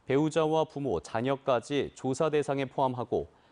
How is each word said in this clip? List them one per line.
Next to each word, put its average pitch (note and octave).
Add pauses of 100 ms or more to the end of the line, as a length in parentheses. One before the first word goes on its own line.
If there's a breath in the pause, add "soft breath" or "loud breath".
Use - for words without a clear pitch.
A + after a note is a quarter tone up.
배우자와 D#3
부모, C3
자녀까지 B2+
조사 C3+
대상에 C#3
포함하고 B2 (220 soft breath)